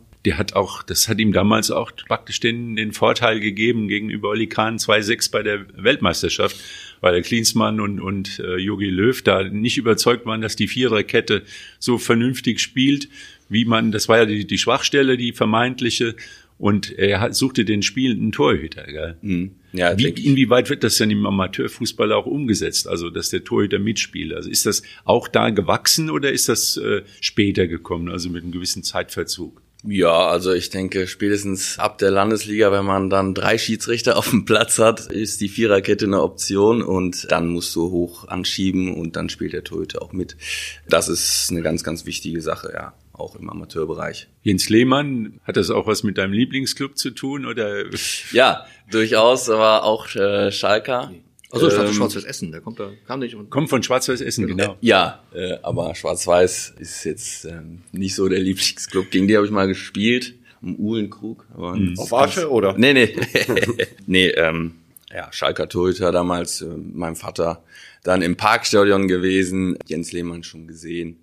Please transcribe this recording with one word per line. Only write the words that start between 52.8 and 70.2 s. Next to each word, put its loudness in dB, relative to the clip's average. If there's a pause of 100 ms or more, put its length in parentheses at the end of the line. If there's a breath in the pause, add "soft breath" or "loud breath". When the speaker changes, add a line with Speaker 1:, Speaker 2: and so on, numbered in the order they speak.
Speaker 3:
da, -10 (160)
kam -8
nicht -8
und -18
Speaker 1:
Kommt -2
von 2
Schwarz-Weiß 0
Essen, -2
Speaker 3:
Genau. -2
Speaker 1:
genau. -4
Speaker 2:
Ja, 4 (100)
äh, -6
aber -4
Schwarz-Weiß 2
ist -12
jetzt, -8
ähm, -16 (100)
nicht -4
so 2
der 2
Lieblingsclub. -2
Gegen 4
die 6
habe 4
ich -4
mal 4
gespielt, -2 (260 soft breath)
am -8
Uhlenkrug. -6
Aber -8
Speaker 1:
Mhm. 0
Speaker 4:
Auf -8
Asche, 2
oder? 4
Speaker 2:
Nee, 6
nee. 4 (460)
<laughs> -2
Nee, 6
ähm, 0 (400)
ja, -12
Schalker -4
Torhüter 0
damals, -2
äh, -8
mit -12
meinem -8
Vater -4 (400 loud breath)
dann 2
im 0
Parkstadion 4
gewesen, 0
Jens -8
Lehmann -8